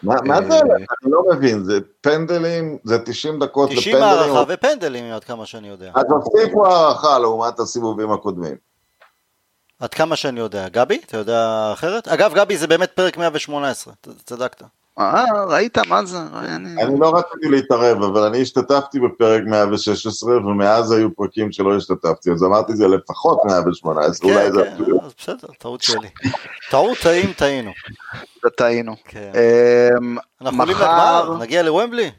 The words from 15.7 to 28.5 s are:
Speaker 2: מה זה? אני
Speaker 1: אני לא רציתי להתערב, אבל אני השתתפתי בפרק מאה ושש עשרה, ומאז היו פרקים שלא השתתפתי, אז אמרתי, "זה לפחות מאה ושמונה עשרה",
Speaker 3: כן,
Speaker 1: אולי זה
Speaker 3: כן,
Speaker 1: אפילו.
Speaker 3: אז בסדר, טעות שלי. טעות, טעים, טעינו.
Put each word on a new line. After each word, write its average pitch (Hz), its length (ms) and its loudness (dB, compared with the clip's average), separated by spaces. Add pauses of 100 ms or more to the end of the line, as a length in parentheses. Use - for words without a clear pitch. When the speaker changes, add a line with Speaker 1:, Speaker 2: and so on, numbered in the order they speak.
Speaker 2:
מה 202 260 0
זה? 180 140 -10 (160)
אני 170 480 -8
Speaker 1:
אני 139 180 0
לא 160 160 4
רציתי 170 320 -4
להתערב, 120 540 2
אבל 104 200 2
אני 110 200 0
השתתפתי 139 580 0
בפרק 113 460 2
מאה 104 260 2
ושש 104 340 -2
עשרה, 113 300 -2
ומאז 104 560 2
היו 110 220 2
פרקים 104 380 -4
שלא 101 240 2
השתתפתי, 87 540 -2
אז 85 140 0
אמרתי, 107 320 2
"זה 104 120 4
לפחות 95 560 2
מאה 90 240 2
ושמונה 80 320 -4
עשרה", 87 300 0
Speaker 3:
כן, 101 60 4
Speaker 1:
אולי 101 160 2
זה 95 120 2
Speaker 3:
כן, - 80 -8
Speaker 1:
אפילו. - 320 0
Speaker 3:
אז 147 140 -18
בסדר, 160 300 -12 (100)
טעות 120 240 -12
שלי. 107 260 -4 (640)
טעות, 185 320 2
טעים, 175 300 2
טעינו. 135 400 -4 (840)